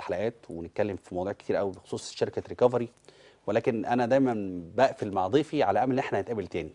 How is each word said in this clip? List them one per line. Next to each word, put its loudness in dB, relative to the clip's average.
حلقات، -2
ونتكلم -4
في -12
مواضيع -2
كتير -2
قوي 0
بخصوص -10
شركة -4
ريكفري، 2
ولكن 0
أنا 2
دايمًا 2
بقفل 2
مع 2
ضيفي 2
على 4
أمل 2
إن 2
احنا -2
نتقابل -4
تاني. -6